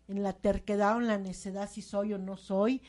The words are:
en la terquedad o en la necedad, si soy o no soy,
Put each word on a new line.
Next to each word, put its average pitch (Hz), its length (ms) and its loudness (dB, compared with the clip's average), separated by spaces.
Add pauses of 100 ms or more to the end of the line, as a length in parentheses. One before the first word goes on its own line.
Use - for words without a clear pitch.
en 202 160 -2
la 190 100 0
terquedad 202 600 2
o 240 60 0
en 240 60 0
la 214 100 2
necedad, 196 520 -6
si 214 120 -14
soy 208 320 -2
o 196 40 -2
no 190 200 -8
soy, 208 500 2